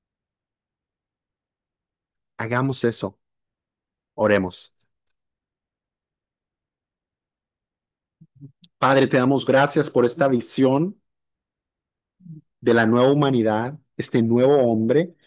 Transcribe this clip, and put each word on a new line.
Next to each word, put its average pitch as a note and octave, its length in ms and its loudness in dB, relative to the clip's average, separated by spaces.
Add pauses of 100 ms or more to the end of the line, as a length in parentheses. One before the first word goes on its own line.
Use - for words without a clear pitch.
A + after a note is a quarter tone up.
(2250)
Hagamos B2 480 -4
eso. A2 340 -4 (960)
Oremos. G2 600 -2 (4000)
Padre, C3+ 280 2
te C#3 100 0
damos B2+ 300 0
gracias C#3 420 0
por B2 160 0
esta B2 240 0
visión C3+ 720 -2 (1600)
de A#2+ 140 0
la A2+ 120 2
nueva A#2+ 260 2
humanidad, B2+ 680 -2 (180)
este C3 260 -2
nuevo B2 340 2
hombre. B2 580 0 (120)